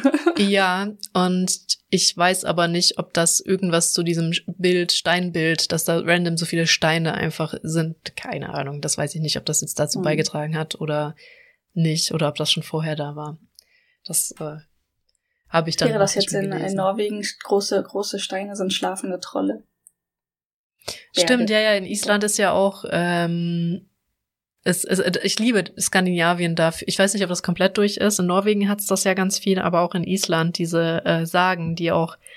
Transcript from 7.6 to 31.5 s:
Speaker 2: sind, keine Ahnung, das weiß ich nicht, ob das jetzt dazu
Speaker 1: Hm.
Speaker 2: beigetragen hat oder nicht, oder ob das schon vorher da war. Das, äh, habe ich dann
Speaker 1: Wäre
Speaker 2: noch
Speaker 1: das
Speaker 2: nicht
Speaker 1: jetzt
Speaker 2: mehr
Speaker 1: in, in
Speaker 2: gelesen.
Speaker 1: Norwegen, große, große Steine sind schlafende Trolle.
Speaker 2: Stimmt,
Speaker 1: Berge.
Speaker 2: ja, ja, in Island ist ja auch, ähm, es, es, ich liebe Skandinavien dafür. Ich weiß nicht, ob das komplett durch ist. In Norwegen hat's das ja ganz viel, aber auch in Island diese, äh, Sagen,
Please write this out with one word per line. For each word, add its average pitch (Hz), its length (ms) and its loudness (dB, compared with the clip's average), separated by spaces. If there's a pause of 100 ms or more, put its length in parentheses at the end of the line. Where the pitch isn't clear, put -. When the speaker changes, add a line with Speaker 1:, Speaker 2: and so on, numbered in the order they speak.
Speaker 2:
sind, 160 520 -2
keine - 380 -8
Ahnung, 143 280 -6
das 147 160 -2
weiß 151 180 -4
ich 160 60 -4
nicht, 151 160 -2
ob - 80 -8
das - 160 0
jetzt - 180 -8
dazu 151 200 -2
Speaker 1:
Hm. 185 40 -2
Speaker 2:
beigetragen 151 520 -2
hat 160 240 -4
oder 151 360 -4 (580)
nicht, 160 400 0
oder 156 160 0
ob 151 60 -4
das 151 160 0
schon 156 120 -2
vorher 156 320 -4
da 147 200 -6
war. 151 220 -10 (680)
Das, - 340 -4
äh, 156 180 -10 (920)
habe 165 200 2
ich 160 60 -2
dann - 140 2
Speaker 1:
Wäre 220 100 2
Speaker 2:
noch 196 60 4
Speaker 1:
das 196 100 0
Speaker 2:
nicht 196 160 0
Speaker 1:
jetzt - 0 -
Speaker 2:
mehr 202 120 0
Speaker 1:
in, 196 100 -2
in 196 60 -2
Speaker 2:
gelesen. 196 180 -2
Speaker 1:
Norwegen, 208 500 0 (160)
große, 202 400 2
große 202 360 -6
Steine 196 360 -6
sind 190 160 -2
schlafende 185 480 -4
Trolle. - 440 -4 (1500)
Speaker 2:
Stimmt, 226 360 2
Speaker 1:
Berge. 214 60 0
Speaker 2:
ja, 214 60 4
ja, 214 160 2
in 190 100 -2
Island 208 380 0
ist 208 140 -2
ja 196 160 2
auch, 196 360 0
ähm, 170 960 0 (760)
es, 175 220 0
es, 180 140 0 (240)
ich - 160 -2
liebe 220 240 2 (160)
Skandinavien 175 760 2
dafür. 165 320 0
Ich - 100 -2
weiß 196 160 2
nicht, 202 100 -2
ob 180 60 0
das 180 140 -4
komplett 180 340 2
durch 202 200 2
ist. 208 220 2
In 180 80 2
Norwegen 202 420 2
hat's 202 160 -2
das 190 180 0
ja 190 100 2
ganz 190 260 0
viel, 185 200 2
aber 175 220 2
auch 175 140 0
in 175 80 0
Island 175 540 0
diese, 165 460 0
äh, 165 220 2
Sagen, 175 500 0